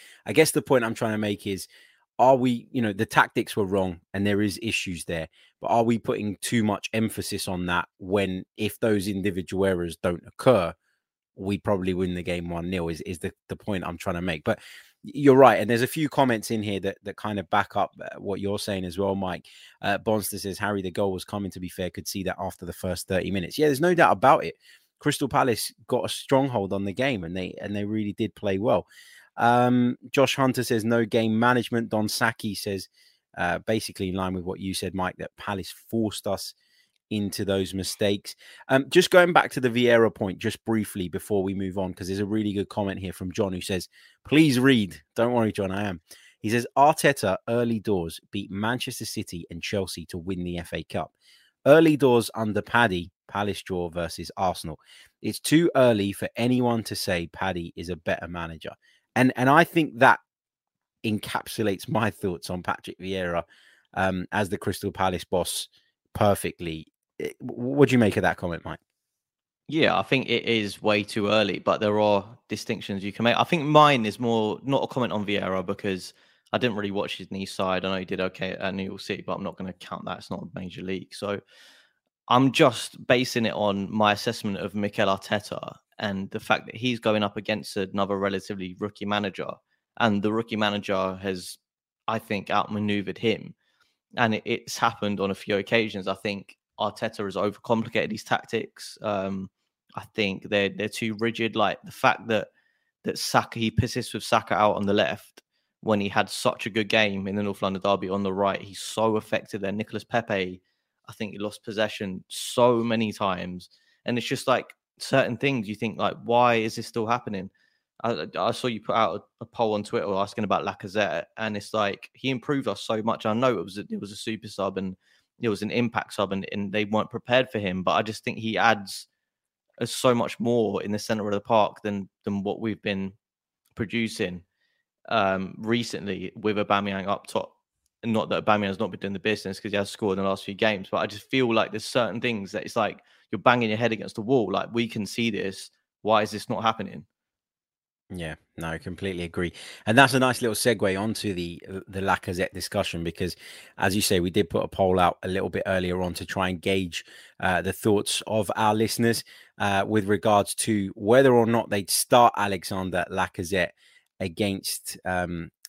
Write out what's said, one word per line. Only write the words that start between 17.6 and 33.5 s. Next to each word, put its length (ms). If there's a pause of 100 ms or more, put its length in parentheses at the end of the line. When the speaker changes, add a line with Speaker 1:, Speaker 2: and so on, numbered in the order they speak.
Speaker 1:
up, 240
uh, 180
what 220
you're 180
saying 240
as 140
well, 180
Mike. 320 (340)
Uh, 160
Bonster 400
says, 200
"Harry, 240
the 100
goal 220
was 100
coming, 280
to 100
be 80
fair, 200
could 200
see 140
that 140
after 280
the 80
first 340
thirty 240
minutes." 260
Yeah, 100
there's 120
no 160
doubt 160
about 320
it. 120 (440)
Crystal 300
Palace 420 (160)
got 160
a 60
stronghold 640
on 100
the 80
game 320
and 100
they, 280
and 120
they 120
really 260
did 240
play 220
well. 280 (520)
Um, 580 (160)
Josh 240
Hunter 300
says, 180
"No 220
game 340
management." 480
Don 220
Saki 440
says, 360 (480)
uh, 220